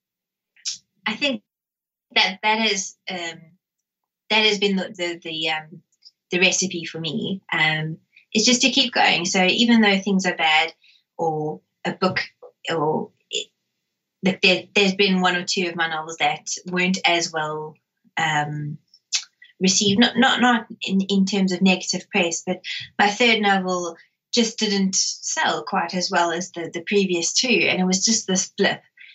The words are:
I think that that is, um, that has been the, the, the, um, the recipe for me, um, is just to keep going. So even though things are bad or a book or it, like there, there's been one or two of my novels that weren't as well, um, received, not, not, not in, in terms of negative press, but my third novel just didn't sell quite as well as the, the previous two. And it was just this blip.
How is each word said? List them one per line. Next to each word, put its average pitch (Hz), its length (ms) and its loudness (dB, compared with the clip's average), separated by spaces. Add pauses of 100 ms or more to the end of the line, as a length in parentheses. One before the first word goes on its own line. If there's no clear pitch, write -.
(1080)
I 220 80 -4
think 269 280 -4 (720)
that 196 280 0
that 214 280 2
is, 196 260 -6 (140)
um, 170 300 -10 (880)
that 214 140 2
has 208 140 2
been 196 180 0
the, 180 180 -4
the, 175 280 -6
the, 160 280 -6
um, 156 320 -8 (480)
the 180 100 0
recipe 180 440 0
for 160 160 -10
me, 175 400 -6 (120)
um, 156 440 0 (380)
is 214 100 2
just 247 180 4
to 269 80 4
keep 247 220 0
going. - 320 2
So 185 200 0
even 226 360 4
though 196 180 4
things 190 280 0
are 175 100 -2
bad 160 360 0 (440)
or 156 440 -4 (240)
a 180 80 -4
book - 280 0 (500)
or 156 400 -2 (200)
it, - 180 -6 (760)
like 185 200 0
there, 180 220 2 (100)
there's 196 220 4
been 190 240 2
one 180 160 2
or 175 80 -4
two 185 240 -2
of 170 80 -8
my 165 120 0
novels 160 300 -8
that 151 280 -2 (200)
weren't 180 400 0
as 170 260 0
well, 156 420 -6 (440)
um, 151 580 -2 (840)
received, 196 380 2
not, 240 180 4
not, 254 260 4
not 240 240 4 (160)
in, 190 260 0
in 196 160 4
terms 190 280 0
of 180 100 -4
negative 185 480 0
press, 175 360 -2
but 180 140 -4 (380)
my 202 100 4
third 220 320 2
novel 185 560 0 (380)
just 226 240 2
didn't 196 360 0
sell - 720 -2
quite 180 300 -4
as 180 160 -2
well 175 220 0
as 175 200 -6
the, 165 200 -8
the 170 100 -8
previous 180 500 0
two. - 160 0
And 180 320 2
it 185 60 2
was 185 180 2
just - 220 0
this - 320 -2
blip. - 240 0 (320)